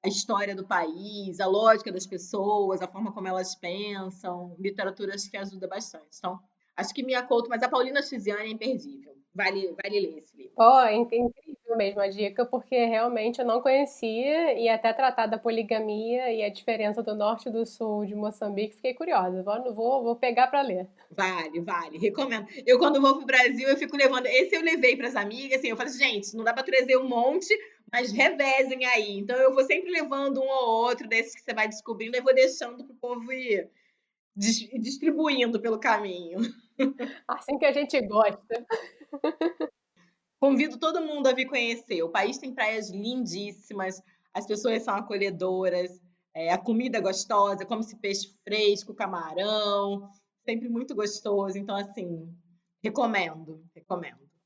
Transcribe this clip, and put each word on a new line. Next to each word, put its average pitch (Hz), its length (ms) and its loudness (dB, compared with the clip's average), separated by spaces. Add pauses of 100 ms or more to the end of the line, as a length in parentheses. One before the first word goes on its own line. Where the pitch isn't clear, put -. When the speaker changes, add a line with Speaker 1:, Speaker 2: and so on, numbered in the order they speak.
Speaker 1:
a - 20 2
história 202 460 -2
do 190 100 -10
país, 185 760 -4
a 190 60 2
lógica 214 440 4
das 185 160 -8
pessoas, 196 720 -2
a 185 60 -6
forma 202 260 -6
como 190 160 -8
elas 185 260 -4
pensam. 185 1040 -8
Literatura, 196 560 -6
acho 196 160 -10
que - 60 -12
ajuda 190 300 -10
bastante. 190 500 -12
Então, 185 220 -8 (380)
acho - 180 -6
que 277 80 -6
Mia 254 200 0
Couto, 233 280 2
mas 233 120 0
a 262 60 2
Paulina 262 340 2
Chiziane 214 460 -4
é 220 40 -8
imperdível. 220 640 -8 (200)
Vale, 190 460 -2
vale 202 180 0
ler 160 180 -4
esse - 160 -20
livro. - 220 -20
Speaker 2:
Ó, 247 320 10
in-, 220 140 4
incrível 240 760 -2
mesmo 202 240 0
a 196 80 2
dica, 202 380 -2
porque 240 400 0
realmente 226 520 0
eu 247 60 0
não 240 160 2
conhecia, 269 1000 2
e 233 80 2
até 226 280 2
tratar 247 320 2
da 214 120 -2
poligamia 226 960 -2
e 220 100 -2
a 208 60 0
diferença 214 540 -2
do 214 120 -4
norte 214 340 0
e 233 40 -6
do 226 140 -2
sul 208 400 -4
de 202 80 -6
Moçambique, 208 640 -4
fiquei 254 180 -4
curiosa. 185 480 0
Vou, 226 320 -4
vou, 240 280 0
vou 233 140 0
pegar 247 300 4
pra 277 160 2
ler. 185 260 -2 (220)
Speaker 1:
Vale, 175 500 -2
vale. 170 380 -6
Recomendo. 226 480 -2 (180)
Eu, 247 140 8
quando 277 220 6
vou 269 160 8
pro 277 100 -8
Brasil, 254 420 4
eu 277 80 6
fico 285 180 -6
levando. 262 320 4
Esse 262 300 4
eu 330 60 0
levei 311 340 4
pras 247 180 -4
amigas, 247 440 -2
assim, 214 100 -2
eu 226 80 -2
falo 254 140 -4
assim, 254 80 -10
"Gente, 220 360 -2
não 226 100 -8
dá 233 100 2
pra 262 80 -6
trazer 262 340 2
um 262 100 2
monte, 262 480 0 (380)
mas 240 180 -2
revezem 269 760 2
aí." 214 320 0
Então, 220 180 -2
eu 262 160 6
vou 262 120 4
sempre 349 260 0
levando 277 500 -2
um 262 80 -2
ou 240 360 2
outro 240 220 0
desses 226 280 0
que - 80 -20
você 240 100 -8
vai 214 160 -2
descobrindo 220 480 -8
e 247 60 -2
vou 262 120 6
deixando 262 500 2
pro - 100 -20
povo 240 380 -10
ir 240 360 -2 (680)
dis-, 214 360 0 (100)
distribuindo 269 800 0
pelo 220 180 -2
caminho. 190 600 -2 (400)
<laughs> - 480 -4
Speaker 2:
Assim - 320 -4
que 311 80 4
a 277 60 6
gente 285 300 0
gosta. 208 640 0 (460)
<laughs> 320 600 -4 (680)
Speaker 1:
Convido 277 400 2
todo 320 220 0
mundo 294 260 -2
a 254 60 6
vir 254 140 0
conhecer. 233 560 -2
O 165 80 -2
país 208 280 0
tem 262 160 -12
praias 214 360 -2
lindíssimas, 196 1120 -6 (320)
as 208 120 -6
pessoas 220 360 -2
são 220 120 -2
acolhedoras, 185 960 -2 (440)
é, 165 180 -2
a 185 60 2
comida 226 400 0
é - 20 0
gostosa, 196 640 0
come-se 220 320 -6
peixe 196 320 -6 (160)
fresco, 208 500 0
camarão, 202 1160 -2 (340)
sempre 226 240 -6
muito 247 260 -4
gostoso. 202 600 -2
Então, 202 180 -6
assim, 180 540 -8 (540)
recomendo, 170 840 -2 (100)
recomendo. 165 520 -10 (180)